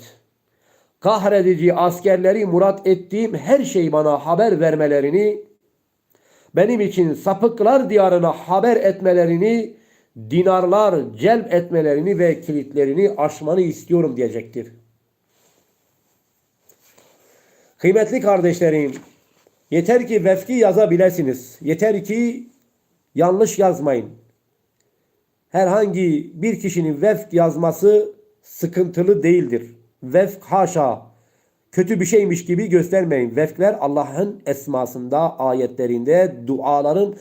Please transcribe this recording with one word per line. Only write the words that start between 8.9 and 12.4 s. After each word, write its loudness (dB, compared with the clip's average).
dinarlar 2
celp 0
etmelerini 0
ve 0